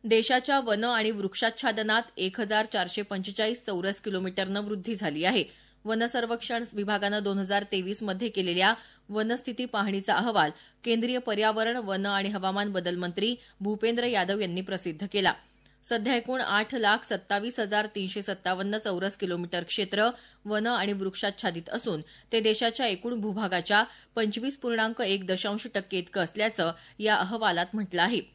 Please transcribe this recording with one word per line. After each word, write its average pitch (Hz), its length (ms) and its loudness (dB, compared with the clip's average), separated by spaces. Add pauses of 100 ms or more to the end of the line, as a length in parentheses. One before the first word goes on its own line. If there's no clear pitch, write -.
देशाच्या 247 560 4
वन 220 240 0
आणि 226 260 2
वृक्षाच्छादनात 220 920 0 (140)
एक 185 240 -2
हजार 214 320 2
चारशे 196 300 -2
पंचेचाळीस 208 640 -2
चौरस 196 360 -2
किलोमीटरनं 190 600 -2
वृद्धी 208 340 -4
झाली 165 300 -2
आहे. 196 200 4 (400)
वन 220 220 0
संरक्षण 233 580 -2 (100)
विभागानं 202 480 0
दोन 196 160 0
हजार 202 340 2
तेवीस 196 300 -2
मध्ये 202 260 -2
केलेल्या 185 460 4 (340)
वनस्थिती 226 560 -2
पाहणीचा 196 500 0
अहवाल 196 360 4 (340)
केंद्रीय 240 340 2
पर्यावरण, 220 580 2
वन 196 300 -2
आणि 196 220 0
हवामान 202 440 -2
बदल 175 240 0
मंत्री 190 400 0 (240)
भूपेंद्र 220 440 0
यादव 202 360 0
यांनी 180 200 -2
प्रसिद्ध 185 520 -6
केला. 190 200 4 (520)
सध्या 233 320 0
एकूण 247 240 -2
आठ 214 340 0
लाख 214 300 4
सत्तावीस 208 560 -2
हजार 208 260 2
तीनशे 196 360 -6
सत्तावन्न 196 560 -2
चौरस 196 380 -2
किलोमीटर 175 460 -2
क्षेत्र 208 460 0 (360)
वन 214 220 0
आणि 208 260 0
वृक्षाच्छादित 190 760 -4
असून 185 320 -4 (320)
ते 226 80 4
देशाच्या 226 460 2
एकूण 233 340 -2
भूभागाच्या 202 640 2 (300)
पंचवीस 226 420 -2
पूर्णांक 226 440 -2
एक 196 260 0
दशांश 202 480 -2
टक्के 196 240 -2
इतकं 180 220 -2
असल्याचं 196 520 0 (260)
या 214 160 4
अहवालात 185 600 2
म्हटलं 185 280 0
आहे. 202 180 4 (140)